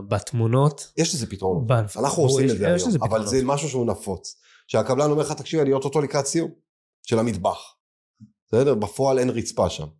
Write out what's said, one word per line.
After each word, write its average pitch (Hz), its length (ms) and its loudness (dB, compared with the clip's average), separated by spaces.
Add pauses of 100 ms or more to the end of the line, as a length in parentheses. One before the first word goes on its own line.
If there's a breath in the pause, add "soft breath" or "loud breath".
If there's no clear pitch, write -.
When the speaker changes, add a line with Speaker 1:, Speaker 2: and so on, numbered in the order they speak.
Speaker 1:
בתמונות. 117 880 0
Speaker 2:
יש 165 180 0
לזה 120 120 -4
פתרונות. 98 400 -2
Speaker 1:
ב-, 120 60 2
Speaker 2:
אנחנו 107 280 0 (220)
Speaker 1:
ברור, 135 40 6
Speaker 2:
עושים 135 200 2
Speaker 1:
יש, 127 60 4
Speaker 2:
את 101 60 -2
זה 101 60 0
Speaker 1:
יש 180 180 2
Speaker 2:
היום, 254 60 -2
Speaker 1:
לזה 190 100 2
Speaker 2:
אבל 113 100 0
Speaker 1:
פתרונות. 107 200 0
Speaker 2:
זה 131 160 0
משהו 143 240 -2
שהוא 123 180 -2
נפוץ. 98 500 -6 (300 soft breath)
שהקבלן 131 440 2
אומר 151 120 2
לך, 147 100 -4
"תקשיב, 151 280 -4
אני 139 120 2
אוטוטו 135 280 0
לקראת 143 260 -2
סיום 160 240 -2 (520)
של 117 160 0
המטבח." 104 560 -2 (760)
בסדר? 135 260 4
בפועל 131 440 0
אין 127 120 2
רצפה 110 400 -2
שם, 76 160 -8 (140)